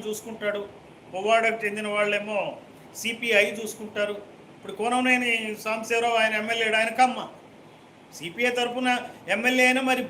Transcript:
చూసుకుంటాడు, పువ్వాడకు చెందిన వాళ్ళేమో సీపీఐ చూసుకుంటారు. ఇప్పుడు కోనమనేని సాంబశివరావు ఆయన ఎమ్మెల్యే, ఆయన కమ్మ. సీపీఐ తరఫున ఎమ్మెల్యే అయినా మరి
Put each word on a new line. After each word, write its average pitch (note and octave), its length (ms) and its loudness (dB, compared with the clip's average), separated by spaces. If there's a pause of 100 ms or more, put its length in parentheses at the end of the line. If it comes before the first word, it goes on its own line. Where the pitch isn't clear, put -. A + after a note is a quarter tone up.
చూసుకుంటాడు, G#3 540 -4 (520)
పువ్వాడకు A3 520 2
చెందిన G#3 220 -4
వాళ్ళేమో G#3 520 0 (600)
సీపీఐ A3+ 500 2
చూసుకుంటారు. G#3 640 -6 (420)
ఇప్పుడు - 220 -12
కోనమనేని B3 540 2 (320)
సాంబశివరావు A3+ 560 0
ఆయన A3 120 2 (100)
ఎమ్మెల్యే, A3+ 260 0 (120)
ఆయన A3+ 200 -2
కమ్మ. A#3 260 2 (880)
సీపీఐ G3 320 -2
తరఫున B3 400 0 (460)
ఎమ్మెల్యే B3+ 300 4
అయినా B3+ 160 4
మరి B3+ 280 0